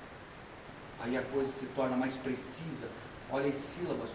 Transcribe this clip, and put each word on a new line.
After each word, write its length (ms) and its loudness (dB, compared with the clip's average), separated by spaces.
Aí 160 0
a 60 0
coisa 280 2
se 160 0
torna 300 2
mais 200 4
precisa. 720 2
Olha 180 2
as 80 4
sílabas, 580 2